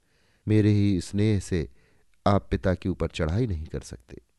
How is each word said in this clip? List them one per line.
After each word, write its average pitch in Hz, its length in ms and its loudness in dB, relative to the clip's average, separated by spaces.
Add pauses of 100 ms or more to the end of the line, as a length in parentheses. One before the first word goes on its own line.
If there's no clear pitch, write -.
(480)
मेरे 107 220 4
ही 101 300 4
स्नेह 101 400 0
से 82 280 -2 (580)
आप 98 240 2
पिता 92 240 0
के 92 140 -4
ऊपर 82 200 -2
चढ़ाई 90 380 -2
नहीं 78 200 -6
कर 71 140 -8
सकते - 420 -18 (160)